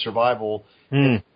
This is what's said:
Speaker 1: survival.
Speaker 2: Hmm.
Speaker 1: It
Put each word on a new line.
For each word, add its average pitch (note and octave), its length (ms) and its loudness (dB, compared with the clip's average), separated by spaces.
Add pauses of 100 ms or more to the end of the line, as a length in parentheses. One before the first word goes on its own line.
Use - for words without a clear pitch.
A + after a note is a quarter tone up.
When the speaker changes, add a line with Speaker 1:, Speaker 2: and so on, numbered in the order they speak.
Speaker 1:
survival. A2 600 -2 (240)
Speaker 2:
Hmm. C3+ 60 -4 (100)
Speaker 1:
It A#2 180 2 (120)